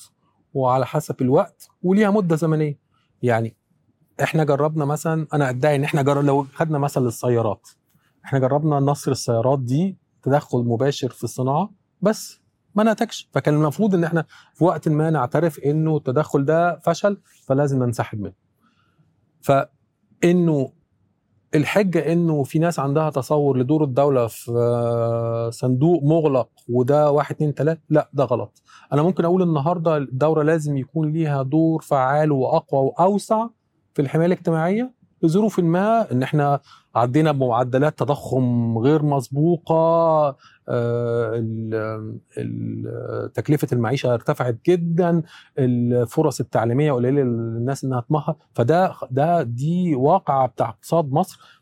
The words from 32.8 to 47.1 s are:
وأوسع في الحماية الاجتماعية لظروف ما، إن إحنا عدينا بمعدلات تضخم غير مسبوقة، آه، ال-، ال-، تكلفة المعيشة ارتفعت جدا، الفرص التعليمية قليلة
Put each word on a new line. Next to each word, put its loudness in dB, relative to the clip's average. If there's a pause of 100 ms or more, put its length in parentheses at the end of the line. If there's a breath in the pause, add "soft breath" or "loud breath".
وأوسع 0 (460)
في -2
الحماية 0
الاجتماعية -2 (300)
لظروف 2
ما، 2
إن 0
إحنا 0 (360 soft breath)
عدينا 2
بمعدلات 0
تضخم 0
غير 2
مسبوقة، 0 (920 soft breath)
آه، -2
ال-، -6 (180)
ال-، -8
تكلفة -2
المعيشة -2
ارتفعت -4
جدا، 2 (360 loud breath)
الفرص 0
التعليمية 0
قليلة 0